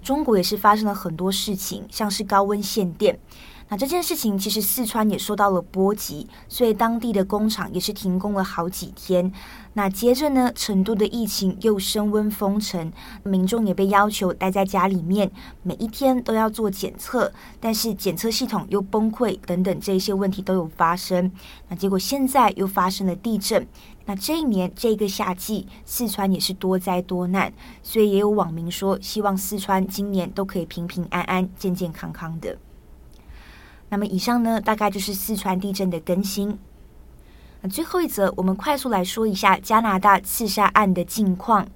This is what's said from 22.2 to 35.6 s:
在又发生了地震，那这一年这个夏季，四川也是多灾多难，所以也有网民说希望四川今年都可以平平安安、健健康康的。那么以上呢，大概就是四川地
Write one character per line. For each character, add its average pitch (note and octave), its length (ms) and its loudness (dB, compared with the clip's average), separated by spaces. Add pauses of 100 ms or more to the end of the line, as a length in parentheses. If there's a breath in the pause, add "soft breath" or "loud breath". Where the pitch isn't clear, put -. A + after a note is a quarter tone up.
在 B3+ 280 6
又 F#3+ 120 -2
发 F#3+ 200 2
生 F#3+ 200 -2
了 F3 80 0
地 A3 200 -2
震， G3+ 300 0 (400 loud breath)
那 G3+ 100 -6
这 D4 220 -2
一 D#4+ 60 0
年 F#3+ 320 2
这 A3 200 2
个 G#3+ 120 0
夏 G3 260 -2
季， G#3 340 -6 (180 loud breath)
四 - 220 -4
川 G3 240 0
也 F3+ 80 2
是 - 140 -2
多 F#3 240 0
灾 F#3 240 0
多 F3+ 240 -4
难， F3+ 260 0 (300 loud breath)
所 - 180 -2
以 G#3+ 120 6
也 G3 80 4
有 G#3 100 4
网 F#3 240 2
民 E3 160 -6
说 G3 320 -2
希 - 220 -4
望 G3+ 120 2
四 G3 220 -4
川 F#3+ 300 0
今 G3+ 240 -4
年 F#3 180 0
都 G3 160 -4
可 G3 140 -4
以 D#3+ 80 -4
平 E3+ 180 -6
平 F3 240 -4
安 F3 140 -2
安、 F#3 340 0
健 F#3 160 -2
健 F3+ 180 -4
康 D#3+ 220 -10
康 E3 260 -8
的。 - 160 -8 (1300 loud breath)
那 G3+ 120 -4
么 G#3 60 -2
以 G3 120 -2
上 A#3+ 240 2
呢， A3+ 180 2
大 G#3+ 160 0
概 G#3+ 140 0
就 G3 100 -4
是 G3 140 -4
四 G3+ 220 -4
川 F#3+ 240 -2
地 G3 120 -4